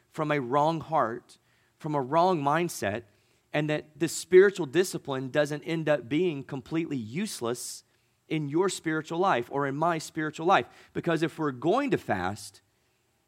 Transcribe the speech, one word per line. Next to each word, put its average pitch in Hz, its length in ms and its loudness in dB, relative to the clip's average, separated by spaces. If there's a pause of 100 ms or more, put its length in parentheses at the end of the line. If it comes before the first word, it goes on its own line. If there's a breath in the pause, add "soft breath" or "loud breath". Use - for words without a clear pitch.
(100)
from 151 200 -2
a 147 100 2
wrong 147 400 2
heart, 131 580 -2 (380)
from 151 180 -6
a 143 60 0
wrong 165 400 2
mindset, 139 600 -2 (500)
and 151 160 0
that 151 300 -6
the 165 80 0
spiritual 185 600 6
discipline 131 600 -2
doesn't 147 360 0
end 160 240 -4
up 139 200 0
being 151 360 -2
completely 147 520 -6
useless 120 840 -6 (460)
in 156 200 -2
your 170 200 2
spiritual 160 500 -4
life 165 320 2
or 143 160 -2
in 139 100 -4
my 165 220 0
spiritual 156 480 -6
life. 175 200 6 (260 loud breath)
Because 156 300 -2
if 165 140 -2
we're 156 140 -2
going 180 400 0
to 151 80 0
fast, 98 640 -6 (640)